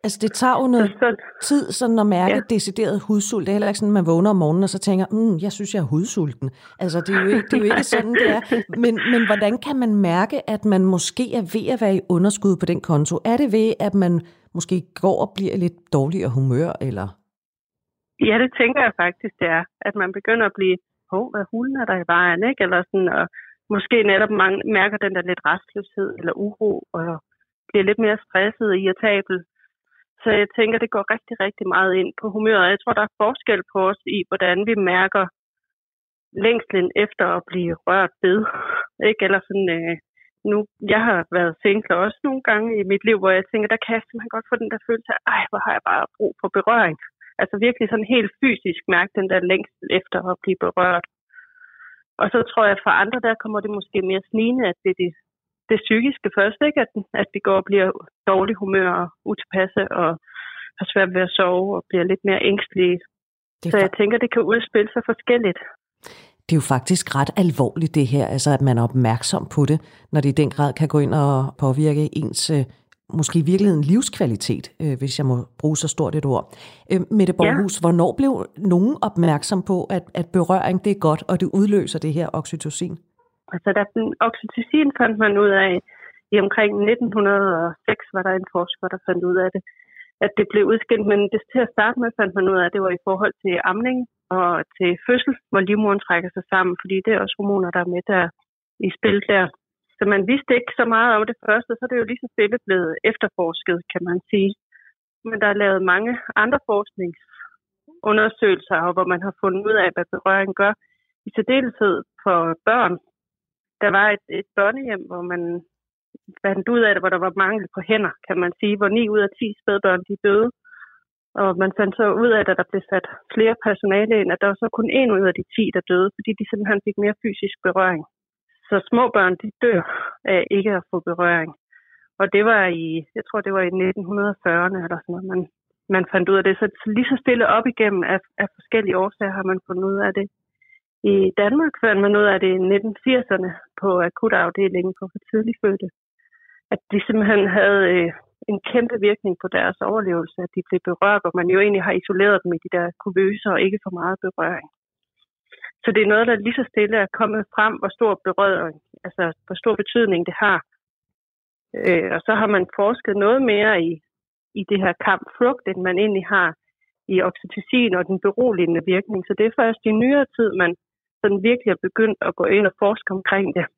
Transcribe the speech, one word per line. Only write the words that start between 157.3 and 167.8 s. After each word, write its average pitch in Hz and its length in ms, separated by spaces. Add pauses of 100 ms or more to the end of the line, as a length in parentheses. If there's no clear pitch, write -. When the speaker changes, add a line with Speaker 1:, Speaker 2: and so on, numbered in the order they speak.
Speaker 2:
frem, 220 260
hvor 196 160
stor 220 160 (120)
berøring, 175 520 (260)
altså 185 200 (220)
hvor 185 180
stor 220 180
betydning 202 440
det 180 100 (100)
har. 185 140 (1300)
Øh, 170 280
og 170 120
så 220 120
har 214 160
man 180 100 (100)
forsket 208 400 (100)
noget 254 160
mere 214 320 (160)
i, - 20 (640)
i 202 140
det 202 140
her 180 100 (140)
kamp-flugt, 240 600
end 185 200
man 180 120
egentlig 202 260 (100)
har 180 140 (580)
i 185 140
oxytocin 202 800